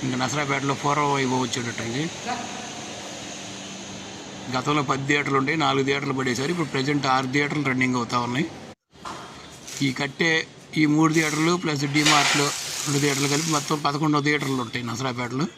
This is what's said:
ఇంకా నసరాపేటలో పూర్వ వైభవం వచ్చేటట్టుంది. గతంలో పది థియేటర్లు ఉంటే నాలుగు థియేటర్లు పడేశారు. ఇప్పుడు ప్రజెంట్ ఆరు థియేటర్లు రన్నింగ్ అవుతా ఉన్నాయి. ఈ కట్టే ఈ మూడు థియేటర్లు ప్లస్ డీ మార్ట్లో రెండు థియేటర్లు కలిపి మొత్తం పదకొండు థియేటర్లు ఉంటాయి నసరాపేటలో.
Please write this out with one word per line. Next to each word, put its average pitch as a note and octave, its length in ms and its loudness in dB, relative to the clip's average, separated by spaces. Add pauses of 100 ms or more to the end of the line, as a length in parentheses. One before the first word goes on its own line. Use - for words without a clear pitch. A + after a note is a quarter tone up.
ఇంకా B2+ 200 -2
నసరాపేటలో C#3 580 0
పూర్వ C#3+ 320 2
వైభవం C3 320 2
వచ్చేటట్టుంది. A#2 580 -4 (2500)
గతంలో D3 340 2
పది C#3 200 0
థియేటర్లు C#3+ 320 4
ఉంటే C3+ 120 0 (100)
నాలుగు C3+ 260 4
థియేటర్లు C#3 300 0
పడేశారు. C3 360 0
ఇప్పుడు E3 180 -2
ప్రజెంట్ C#3 400 0
ఆరు C3 220 2
థియేటర్లు D3 340 2
రన్నింగ్ B2+ 320 2
అవుతా A#2+ 160 -2 (100)
ఉన్నాయి. B2 200 0 (1400)
ఈ - 20 4 (120)
కట్టే C#3+ 280 0 (520)
ఈ - 20 6 (120)
మూడు D#3+ 220 6
థియేటర్లు D#3 360 2 (100)
ప్లస్ D3 220 0 (100)
డీ D3 160 4
మార్ట్లో D3 360 4 (380)
రెండు C#3+ 200 0
థియేటర్లు C#3+ 280 2
కలిపి D#3+ 240 0
మొత్తం D3 300 0
పదకొండు D3 400 2
థియేటర్లు C#3 380 0
ఉంటాయి A#2+ 260 -6
నసరాపేటలో. B2 560 -2 (100)